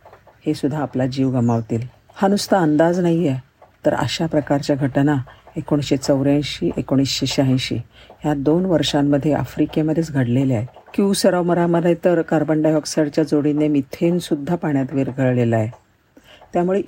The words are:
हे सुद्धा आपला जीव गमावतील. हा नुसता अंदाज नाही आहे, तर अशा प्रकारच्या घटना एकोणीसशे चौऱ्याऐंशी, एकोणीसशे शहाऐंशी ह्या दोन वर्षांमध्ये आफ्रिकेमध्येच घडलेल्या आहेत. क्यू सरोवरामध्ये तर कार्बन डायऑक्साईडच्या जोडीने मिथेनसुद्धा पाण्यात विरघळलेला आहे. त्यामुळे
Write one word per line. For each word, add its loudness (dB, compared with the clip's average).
हे 0
सुद्धा -2
आपला -2
जीव -2
गमावतील. 0
हा 0
नुसता 0
अंदाज 4
नाही 2
आहे, -2
तर 2
अशा -2
प्रकारच्या 0
घटना 0
एकोणीसशे -2
चौऱ्याऐंशी, 0
एकोणीसशे 0
शहाऐंशी 0
ह्या -2
दोन 2
वर्षांमध्ये 2
आफ्रिकेमध्येच -2
घडलेल्या 0
आहेत. -4
क्यू 2
सरोवरामध्ये 2
तर 4
कार्बन 0
डायऑक्साईडच्या 0
जोडीने 0
मिथेनसुद्धा -2
पाण्यात -2
विरघळलेला 0
आहे. -4
त्यामुळे 0